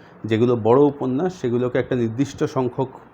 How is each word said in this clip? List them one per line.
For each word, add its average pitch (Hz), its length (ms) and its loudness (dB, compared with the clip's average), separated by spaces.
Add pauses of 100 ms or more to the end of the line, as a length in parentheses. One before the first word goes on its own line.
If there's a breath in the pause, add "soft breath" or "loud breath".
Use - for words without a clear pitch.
(260 loud breath)
যেগুলো 117 380 2
বড় 120 180 6
উপন্যাস 143 500 0 (100)
সেগুলোকে 123 380 -2
একটা 127 160 -2
নির্দিষ্ট 123 480 -2
সংখ্যক 131 460 -4 (240)